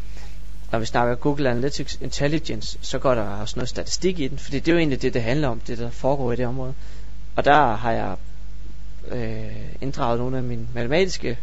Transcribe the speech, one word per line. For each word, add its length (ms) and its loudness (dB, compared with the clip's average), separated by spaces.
når 60 0
vi 80 0
snakker 280 2
Google 360 2
Analytics 500 0
Intelligence, 840 0
så 160 0
går 160 2
der 80 2
også 340 -2
noget 120 0
statistik 520 0
i 80 0
den, 100 -2
fordi 200 -2
det 100 0
er 40 4
jo 60 4
egentlig 240 2
det, 120 2
det 80 2
handler 260 2
om, 120 0
det 180 -2
der 120 -2
foregår 420 0
i 40 0
det 100 0
område. 280 -2
Og 60 2
der 300 6
har 180 0
jeg, 240 0
øh, 460 -2
inddraget 380 0
nogle 180 0
af 60 0
mine 320 0
matematiske 680 0